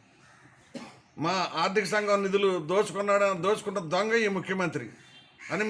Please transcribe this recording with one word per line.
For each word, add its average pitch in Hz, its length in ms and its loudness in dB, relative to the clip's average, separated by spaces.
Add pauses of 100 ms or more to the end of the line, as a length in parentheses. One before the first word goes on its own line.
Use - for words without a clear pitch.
(1300)
మా 180 100 0 (260)
ఆర్థిక 190 300 2
సంఘం 208 320 2
నిధులు 196 260 2 (220)
దోచుకున్నాడు, 202 560 2 (180)
దోచుకున్న 202 340 0 (140)
దొంగ 214 200 2 (120)
ఈ - 20 2 (100)
ముఖ్యమంత్రి 165 500 -2 (640)
అని 185 180 -2